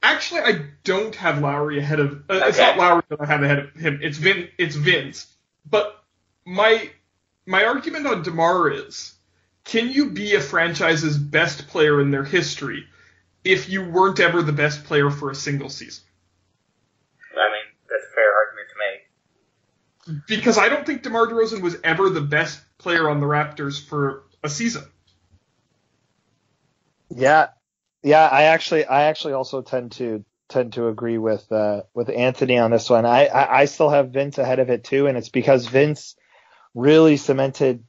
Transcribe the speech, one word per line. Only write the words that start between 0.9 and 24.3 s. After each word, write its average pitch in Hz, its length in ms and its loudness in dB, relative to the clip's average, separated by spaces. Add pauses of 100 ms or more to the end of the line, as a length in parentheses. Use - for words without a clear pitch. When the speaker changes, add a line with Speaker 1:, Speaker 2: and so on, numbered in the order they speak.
Speaker 1:
have 156 240 -2
Lowry 147 380 -4
ahead 147 220 -2
of, 139 120 -2 (180)
uh, 196 40 0 (120)
it's - 120 2
Speaker 2:
Okay. 175 80 6
Speaker 1:
not 175 120 2
Lowry 175 300 4
that 151 120 -8
I 147 60 -6
have 147 160 0
ahead 143 160 2
of - 160 -10
him. 151 280 -6
It's 151 160 -6
Vin-, 175 300 -2 (100)
it's 151 180 -4
Vince. 147 500 -2 (420)
But - 340 -2 (420)
my, 208 460 0 (560)
my 190 180 0
argument 277 420 -4
on 220 160 -4
DeMar 165 480 0
is: - 440 -10 (500)
Can 233 240 -2
you 269 220 0
be 202 240 -2
a 185 60 2
franchise's 160 800 0
best 151 500 -2
player 151 320 2
in 139 100 2
their 139 140 -2
history 143 600 -4 (580)
if 185 260 0
you 190 160 -6
weren't 185 360 2
ever 170 220 2
the 151 100 -2
best 147 320 -2
player 143 260 2
for 143 200 -6
a 139 40 -10
single 139 360 -8
season? - 340 -18 (1300)
Speaker 2:
I 98 200 0
mean, 107 120 -10 (240)
that's 110 160 -6
a - 100 -20
fair 107 200 4
argument 104 360 -2
to - 1400 -14
make. 143 140 -14
Speaker 1:
Because 220 300 0
I 202 100 4
don't 285 180 -2
think 277 160 -6
DeMar 226 240 0
DeRozan 226 360 -2
was 170 200 -4
ever 165 280 2
the 165 100 -2
best 147 400 -4 (180)
player 165 300 0
on 147 120 0
the 143 60 -2
Raptors 147 580 -4
for 139 380 -4 (220)